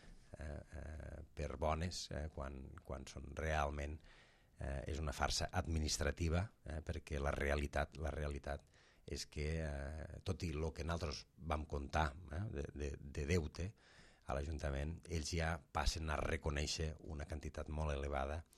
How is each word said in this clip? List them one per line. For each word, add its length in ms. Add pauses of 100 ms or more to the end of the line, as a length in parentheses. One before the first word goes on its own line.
(380)
eh, 80
eh, 760 (140)
per 240
bones, 560
eh, 160
quan, 260 (300)
quan 240
són 240
realment, 640 (600)
eh, 260
és 160
una 100
farsa 400
administrativa, 920 (200)
eh, 160
perquè 380
la 160
realitat, 640
la 160
realitat 520 (440)
és 160
que, 220 (160)
eh, 580
tot 240
i 80
lo 180
que 140
nosaltres 380 (120)
vam 300
comptar, 440 (200)
eh, 140 (100)
de, 200
de, 160 (100)
de 260
deute 460 (580)
a 60
l'Ajuntament, 640 (100)
ells 240
ja 240
passen 520
a 100
reconèixer 720 (180)
una 160
quantitat 420
molt 280
elevada 480 (140)